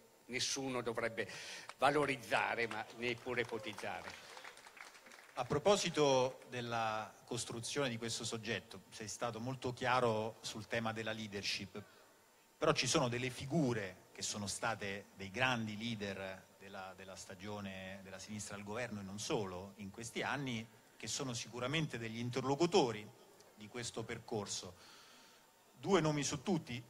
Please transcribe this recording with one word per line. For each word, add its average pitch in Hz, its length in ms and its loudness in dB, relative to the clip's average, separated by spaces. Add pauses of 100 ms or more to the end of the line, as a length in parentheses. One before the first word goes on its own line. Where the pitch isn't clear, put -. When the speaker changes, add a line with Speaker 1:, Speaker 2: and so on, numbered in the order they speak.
(260)
Speaker 1:
nessuno 127 560 -2
dovrebbe 113 480 -2 (480)
valorizzare, 123 880 4
ma 110 180 -4 (120)
neppure 120 440 0
ipotizzare. 107 680 -4 (1300)
Speaker 2:
A 127 100 0
proposito 147 1040 6
della 117 640 -2 (100)
costruzione 123 640 -2
di 117 100 -2
questo 117 280 -2
soggetto, 107 640 -4
sei - 180 -10
stato 113 320 -4
molto 127 320 -4
chiaro 123 680 4
sul - 260 -8
tema 113 240 0
della 110 220 -2
leadership, 101 680 -4 (760)
però 151 160 6
ci 135 140 0
sono 135 200 6
delle 123 220 0
figure 120 840 0
che 95 120 -10
sono 104 240 -2
state 101 580 -2 (100)
dei 98 160 -10
grandi 113 460 0
leader 98 680 -4 (100)
della, 98 400 -12
della 95 180 -14
stagione 95 880 -8
della 95 160 -10
sinistra 104 360 -8
al 101 80 -8
governo 110 360 -4
e 98 40 -8
non 98 160 -8
solo 101 580 -2
in 98 120 -10
questi 117 320 -6
anni, 117 460 -2 (280)
che 110 140 -10
sono 131 240 -2
sicuramente 123 640 -2
degli 113 200 -6
interlocutori 131 880 4 (500)
di 104 120 -12
questo 120 360 -6
percorso. 104 720 -6 (1000)
Due 170 260 6
nomi 151 240 4
su - 180 -2
tutti, 127 480 0